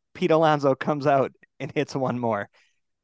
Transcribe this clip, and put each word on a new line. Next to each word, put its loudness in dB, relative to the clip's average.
<laughs> -20
Pete -2
Alonso 4
comes -4
out 2
and -10
hits -4
one -4
more. -4